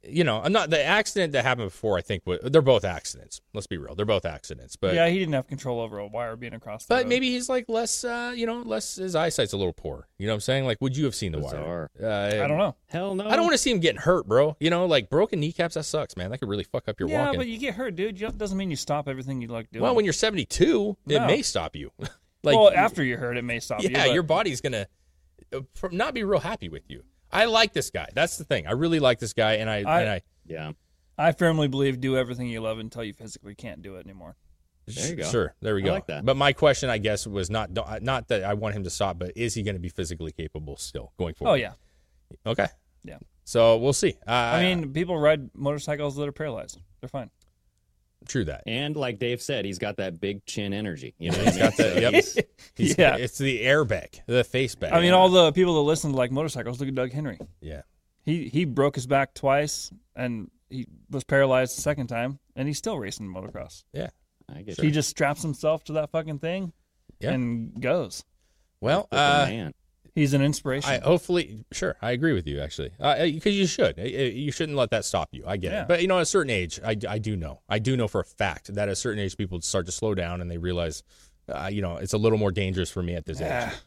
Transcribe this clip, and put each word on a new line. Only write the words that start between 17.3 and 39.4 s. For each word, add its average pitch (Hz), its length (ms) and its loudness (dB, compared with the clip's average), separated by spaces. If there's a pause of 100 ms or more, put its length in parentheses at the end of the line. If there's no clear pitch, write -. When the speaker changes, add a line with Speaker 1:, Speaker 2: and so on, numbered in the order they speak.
Speaker 2:
but 254 80 -2
you 220 100 -8
get 247 160 -4
hurt, 220 200 -6
dude. 190 240 -4
You 214 100 -6
don't, 208 100 -8
doesn't 196 180 -4
mean 190 140 -2
you 143 60 -4
stop 147 300 -2
everything 131 360 -6
you 113 60 -8
like 117 220 -10
doing. - 120 -6
Speaker 1:
Well, 240 120 2
when 214 120 4
you're 170 80 0
seventy-two, 180 840 2 (120)
it 147 100 4
Speaker 2:
No. 240 80 2
Speaker 1:
may 226 160 4
stop - 340 -4
you. - 220 -12
<laughs> - 100 -10 (340)
Like, 147 140 6
Speaker 2:
Well, 214 180 12
after 180 300 4
you're 123 140 -2
hurt, 123 180 -4
it 120 80 -4
may 120 160 -4
stop 107 220 -4
Speaker 1:
yeah, 131 80 0
Speaker 2:
you, 123 60 -4
but - 180 4
Speaker 1:
your 180 80 4
body's 160 400 0
gonna, 113 240 -2 (680)
uh, 135 60 -6 (140)
pr-, - 180 -6
not 247 220 -2
be 226 100 -2
real 190 160 2
happy 165 300 -8
with 71 180 -14
you. - 140 -14 (280)
I 202 140 4
like 226 300 4
this - 160 -2
guy. - 240 -6
That's 160 240 0
the 156 60 -10
thing. 95 220 0
I 87 60 -2
really 160 260 2
like 127 220 4
this 113 140 -6
guy, 110 220 4
and 110 140 0
I, 104 120 -2
Speaker 2:
I 156 180 4
Speaker 1:
and 110 100 2
I 92 120 -2 (240)
Speaker 3:
Yeah. 78 260 -8 (460)
Speaker 2:
I 156 140 4
firmly 160 360 2
believe 135 320 2
do 131 160 2
everything 123 320 -2
you 113 140 -6
love 110 180 -4
until 113 240 -10
you 101 80 -8
physically 101 420 -16
can't 95 280 -16
do 95 140 -16
it 90 100 -16
anymore. 92 300 -18 (500)
Speaker 3:
There 120 240 -8
you 175 60 -8
go. 87 140 -6
Speaker 1:
Sure. 104 300 0
There 110 140 -2
we 98 80 0
Speaker 3:
I 98 40 0
Speaker 1:
go. 95 60 2
Speaker 3:
like 196 140 -2
that. 76 180 -6
Speaker 1:
But 131 140 2
my 139 160 2
question, 139 340 2
I 113 80 0
guess, 104 300 -2
was 98 240 -4
not, 107 200 -4 (320)
not 127 260 -4
that 104 140 0
I 101 120 0
want 104 200 -4
him 101 100 -6
to 87 60 -6
stop, 95 280 -2
but 90 180 -6
is 113 160 -2